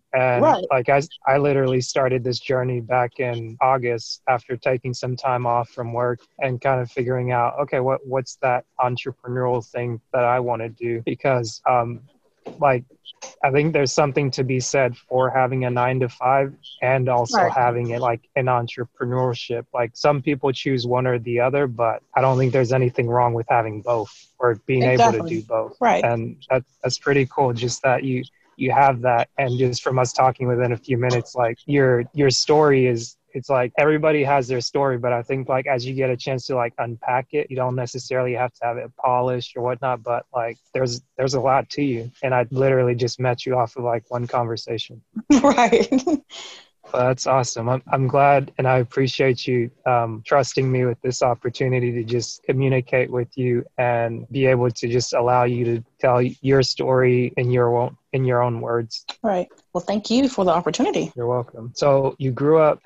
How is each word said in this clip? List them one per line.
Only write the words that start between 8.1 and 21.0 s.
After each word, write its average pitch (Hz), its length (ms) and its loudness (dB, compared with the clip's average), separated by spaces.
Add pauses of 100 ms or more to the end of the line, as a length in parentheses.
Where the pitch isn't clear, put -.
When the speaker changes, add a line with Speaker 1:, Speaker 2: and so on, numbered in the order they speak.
Speaker 1:
that 123 280 0 (160)
entrepreneurial 123 880 -4
thing 120 320 -6 (120)
that 127 120 0
I 123 140 2
wanna 117 300 -4
do? 117 360 -6
Because, 127 640 -2
um, 120 320 0 (600)
like, 131 240 2 (580)
I 139 80 2
think 147 240 2
there's 143 180 2
something 143 400 0
to 139 120 -2
be 127 160 -2
said 123 360 0
for 127 320 0
having 127 360 0
a 123 60 -2
nine-to-five 127 840 0 (260)
and 127 280 2
also 123 280 0
Speaker 2:
Right. 185 160 2
Speaker 1:
having 120 380 0
it, 120 100 -4
like, 120 200 0 (160)
an 127 100 0
entrepreneurship. 123 1300 -4
Like, 120 200 -2
some 147 280 0
people 143 300 -2
choose 127 340 -4
one 123 200 0